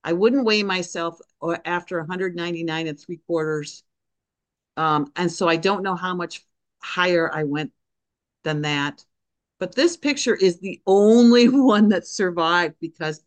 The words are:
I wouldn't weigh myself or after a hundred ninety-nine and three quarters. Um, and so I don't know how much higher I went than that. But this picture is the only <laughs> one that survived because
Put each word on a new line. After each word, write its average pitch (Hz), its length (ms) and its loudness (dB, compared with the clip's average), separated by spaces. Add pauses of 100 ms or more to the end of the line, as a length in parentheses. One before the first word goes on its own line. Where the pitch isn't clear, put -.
I 165 80 -2
wouldn't 240 320 2
weigh 214 180 2
myself 175 560 -6 (220)
or 170 240 -4
after 175 340 -6
a 160 60 -10
hundred 180 300 -6
ninety-nine 165 520 -6
and 151 100 -8
three 170 280 -14
quarters. 156 580 -6 (920)
Um, 151 400 -2
and 175 120 -2
so 170 200 -2
I 165 80 2
don't 190 260 -2
know 190 120 -4
how 180 180 -8
much 175 320 -10 (360)
higher 175 520 0
I 156 100 -4
went 147 280 -6 (720)
than 151 180 -4
that. 147 420 -4 (560)
But 180 160 -8
this 339 200 2
picture 277 400 -2
is 180 240 2
the 190 260 -12
only 233 640 8
<laughs> - 20 6
one 240 400 4
that 185 160 0
survived 170 760 -2
because 156 460 -8